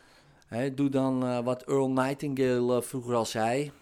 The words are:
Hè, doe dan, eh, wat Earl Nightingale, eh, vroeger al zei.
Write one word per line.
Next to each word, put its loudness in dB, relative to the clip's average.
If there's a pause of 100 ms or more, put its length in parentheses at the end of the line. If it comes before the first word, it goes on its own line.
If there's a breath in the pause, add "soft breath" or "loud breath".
(480 soft breath)
Hè, -4
doe 2
dan, 0
eh, 0
wat -2
Earl 2
Nightingale, 2
eh, 2
vroeger -4
al 2
zei. 0 (100)